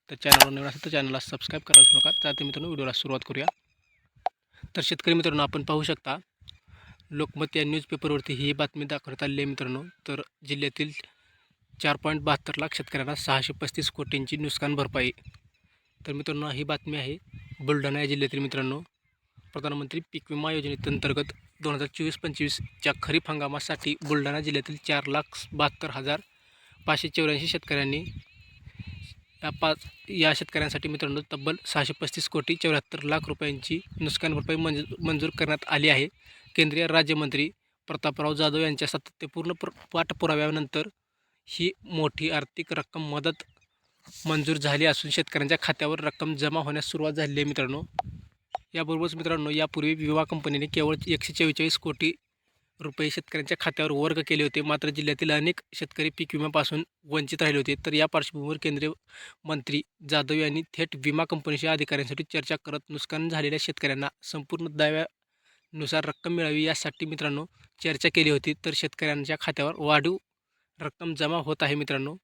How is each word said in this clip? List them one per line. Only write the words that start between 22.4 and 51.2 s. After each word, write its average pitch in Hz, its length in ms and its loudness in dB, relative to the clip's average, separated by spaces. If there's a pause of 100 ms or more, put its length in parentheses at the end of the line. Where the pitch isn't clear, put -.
खरीप 156 260 2
हंगामासाठी 147 640 -4 (120)
बुलढाणा 147 320 0
जिल्ह्यातील 147 360 -2 (120)
चार 143 180 0
लाख 143 460 -4
बहात्तर 147 380 0
हजार 135 320 -2 (640)
पाचशे 156 220 2
चौऱ्याऐंशी 151 380 0
शेतकऱ्यांनी 147 580 -2 (1400)
या 156 60 -4
पाच, 156 280 0 (320)
या 160 240 4
शेतकऱ्यांसाठी 151 560 -2
मित्रांनो 147 320 -4 (120)
तब्बल 151 220 -2 (100)
सहाशे 143 280 0
पस्तीस - 360 -6
कोटी 165 260 0
चौऱ्याहत्तर 151 480 0
लाख 151 240 2
रुपयांची 147 520 -4 (200)
नुकसान 156 340 -2
भरपाई 151 220 -2
मंजू-, 160 500 -2
मंजूर 156 240 0 (100)
करण्यात 151 280 0
आली 147 220 6
आहे. 139 180 6 (480)
केंद्रीय 160 320 4
राज्यमंत्री 151 640 4 (380)
प्रतापराव 151 460 0
जाधव 151 240 2
यांच्या 151 300 0
सातत्यपूर्ण 165 640 -6
प्र-, - 180 -6 (220)
पाठपुराव्यानंतर 156 960 0 (580)
ही 180 260 -2 (120)
मोठी 156 460 -2
आर्थिक 156 440 -4
रक्कम 151 360 -6
मदत 147 340 -4 (840)
मंजूर 156 320 2
झाली 143 280 4
असून 151 260 2
शेतकऱ्यांच्या 156 500 2
खात्यावर 156 380 0
रक्कम 151 360 -4
जमा 147 240 0
होण्यास 147 260 -4
सुरुवात 156 280 -2
झालेली 147 260 -2
आहे 147 60 2
मित्रांनो. 143 380 -2 (880)
याबरोबरच 160 420 -2
मित्रांनो, 160 340 -2
यापूर्वी 156 460 0
विमा 156 280 2
कंपनीने 151 420 -2
केवळ 156 300 2 (120)
एकशे 160 260 -2